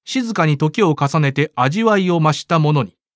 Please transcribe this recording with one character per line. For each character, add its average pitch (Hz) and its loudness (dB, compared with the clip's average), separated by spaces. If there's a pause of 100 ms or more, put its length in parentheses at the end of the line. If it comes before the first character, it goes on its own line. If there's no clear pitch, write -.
静 233 -6
か 170 0
に 151 2
時 156 0
を 160 2
重 151 0
ね 139 0
て 139 -4
味 139 0
わ 214 2
い 185 0
を 170 0
増 156 2
し - -8
た 170 0
も 151 2
の 139 0
に 95 -12 (180)